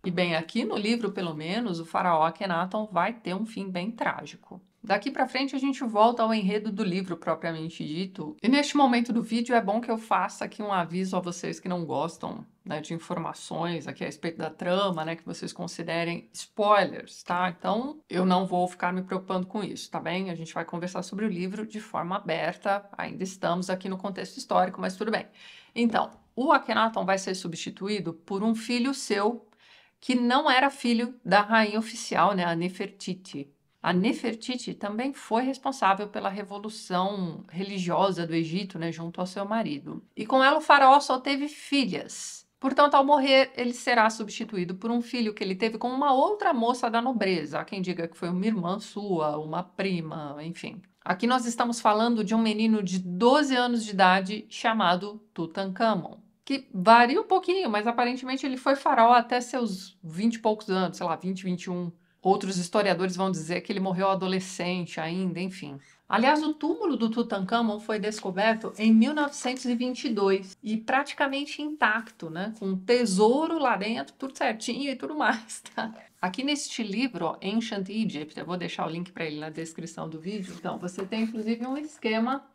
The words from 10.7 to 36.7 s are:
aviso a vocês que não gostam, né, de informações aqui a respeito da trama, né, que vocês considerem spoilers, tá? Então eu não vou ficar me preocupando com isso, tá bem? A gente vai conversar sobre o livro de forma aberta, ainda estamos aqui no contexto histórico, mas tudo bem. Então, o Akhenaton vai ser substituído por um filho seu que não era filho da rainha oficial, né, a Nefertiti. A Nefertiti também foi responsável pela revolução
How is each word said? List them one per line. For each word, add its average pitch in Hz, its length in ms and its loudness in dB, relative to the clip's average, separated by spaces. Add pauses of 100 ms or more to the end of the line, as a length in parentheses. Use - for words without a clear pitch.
aviso 185 460 -2
a - 20 2
vocês 175 400 -8
que - 80 -10
não 180 160 -2
gostam, 151 640 -6 (180)
né, 151 160 -6
de 156 140 -10
informações 165 920 -6
aqui 135 160 -10
a 175 40 -4
respeito 160 320 -8
da 165 100 -6
trama, 180 560 0
né, 165 120 -6
que - 100 -18
vocês 170 260 -10
considerem 170 800 -6
spoilers, - 880 2
tá? 180 280 0
Então 220 580 -4
eu 180 160 0
não 185 220 4
vou 180 200 0
ficar 180 240 -4
me 185 120 -4
preocupando 185 440 -4
com 208 160 -6
isso, - 280 -10
tá 165 100 -6
bem? 180 300 -4
A 170 40 -6
gente 160 200 -12
vai 165 100 -6
conversar 180 380 -8
sobre 202 240 -6
o - 20 0
livro 185 380 -6
de 214 120 -12
forma 180 380 -6
aberta, 196 800 -2
ainda - 260 -8
estamos 180 460 -4
aqui 185 180 -6
no 190 120 -6
contexto 190 400 -10
histórico, 185 420 0
mas 185 160 -4
tudo 214 140 -4
bem. - 160 -4 (480)
Então, 226 360 2 (240)
o 277 180 2
Akhenaton 220 520 2
vai 190 140 2
ser 190 160 -4
substituído 180 800 -6
por 196 280 -6
um 220 120 2
filho 240 400 0
seu 220 520 -2 (540)
que - 140 0
não 247 360 4
era 262 200 6
filho 240 520 0
da 196 200 6
rainha 214 360 2
oficial, 190 560 0
né, 180 120 0
a 170 100 0
Nefertiti. 180 960 -6 (300)
A 170 120 2
Nefertiti 220 800 -2
também 220 400 -6
foi - 280 0
responsável 262 640 0
pela 202 220 -4
revolução 196 1200 -4